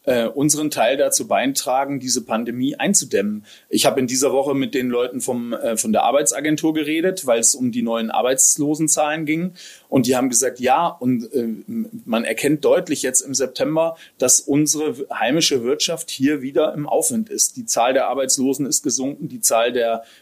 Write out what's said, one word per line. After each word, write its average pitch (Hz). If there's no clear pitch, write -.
äh, 120
unseren 147
Teil 135
dazu 135
beitragen, 135
diese 123
Pandemie 120
einzudämmen. 120
Ich -
habe 131
in 127
dieser 127
Woche 139
mit 131
den 127
Leuten 123
vom, 120
äh, 113
von 110
der 95
Arbeitsagentur 147
geredet, 160
weil 117
es 120
um 123
die 120
neuen 113
Arbeitslosenzahlen 151
ging. 165
Und 127
die 127
haben 127
gesagt, 123
ja, 143
und, 127
äh, 127
m-, 110
man 117
erkennt 147
deutlich 147
jetzt 127
im 131
September, 151
dass -
unsere 147
w-, 135
heimische 139
Wirtschaft 151
hier 139
wieder 151
im 147
Aufwind 214
ist. -
Die 117
Zahl 123
der 127
Arbeitslosen 131
ist -
gesunken, 135
die 120
Zahl 120
der 117